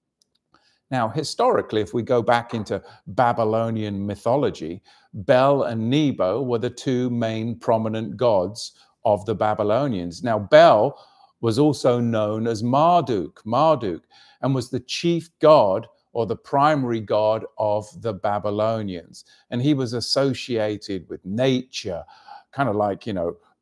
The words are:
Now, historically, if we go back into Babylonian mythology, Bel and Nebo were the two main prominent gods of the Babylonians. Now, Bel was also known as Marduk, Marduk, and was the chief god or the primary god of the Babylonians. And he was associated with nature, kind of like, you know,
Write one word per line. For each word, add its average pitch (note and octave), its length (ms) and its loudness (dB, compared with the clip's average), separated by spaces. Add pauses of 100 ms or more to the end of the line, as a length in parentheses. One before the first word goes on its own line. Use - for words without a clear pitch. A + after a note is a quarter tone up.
(920)
Now, B2 160 0
historically, D3 760 0
if G2 120 -6
we A#2+ 100 -2
go B2 180 0
back A#2+ 320 0
into G#2 300 -6 (240)
Babylonian A2 1000 0
mythology, G#2 800 -2 (300)
Bel C3 500 2
and A2+ 260 -4
Nebo B2+ 540 0
were A#2+ 160 -2
the A#2+ 100 -4
two B2 400 -4
main A2+ 480 -4
prominent A2 600 -2
gods G#2 560 -2 (300)
of G#2 220 0
the A2 100 -2
Babylonians. G#2 880 -2
Now, A2+ 160 0
Bel C#3 600 6 (420)
was A2+ 180 0
also C3+ 400 2
known A2 480 -2
as A2+ 160 -4
Marduk, B2+ 840 0
Marduk, A#2 600 0 (340)
and C3+ 140 0
was B2 140 -4
the B2+ 100 -6
chief E3+ 500 -4 (100)
god A#2 480 6 (260)
or A2+ 120 -2
the A2 100 -4
primary C#3 680 0
god A2 440 0 (140)
of G#2 280 -2 (140)
the A2+ 120 -4
Babylonians. G#2 1120 -4 (260)
And B2 100 -4
he D3 140 2
was B2 180 -4
associated A2 1120 -4
with - 160 -12
nature, A2+ 800 -4 (480)
kind C3+ 160 -2
of G#2 80 0
like, G#2 300 -2
you A2+ 80 -6
know, E2+ 240 -4 (240)